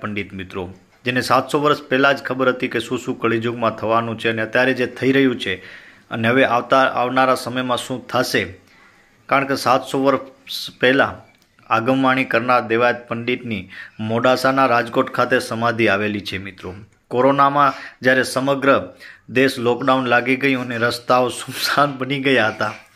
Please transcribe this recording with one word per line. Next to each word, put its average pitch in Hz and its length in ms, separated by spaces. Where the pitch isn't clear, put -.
પંડિત 104 320
મિત્રો, 95 340
જેને 127 160
સાતસો 127 420
વર્ષ 147 260
પહેલાં 139 280
જ - 100
ખબર 127 260
હતી 127 200
કે 120 60
શું 120 200
શું 127 200
કળિયુગમાં 113 600
થવાનું 113 400
છે 117 100
અને 113 180
અત્યારે 127 260
જે 123 260
થઈ 131 160
રહ્યું 131 280
છે 98 100
અને 113 160
હવે 131 180
આવતા, 120 400
આવનારા 127 440
સમયમાં 123 440
શું 127 240
થશે, 123 320
કારણ 135 220
કે 135 40
સાતસો 135 400
વર્ષ - 580
પહેલાં 123 480
આગમવાણી 131 600
કરનાર 123 380
દેવાયત 120 400
પંડિતની 117 560
મોડાસાના 127 640
રાજકોટ 117 460
ખાતે 123 220
સમાધિ 113 480
આવેલી 104 420
છે 98 160
મિત્રો. 92 260
કોરોનામાં 139 680
જ્યારે 127 220
સમગ્ર 135 440
દેશ 131 260
લોકડાઉન 127 480
લાગી 120 280
ગયું 135 240
અને 120 200
રસ્તાઓ 123 520
સુમસાન - 600
બની 131 260
ગયા 123 260
હતા, 208 220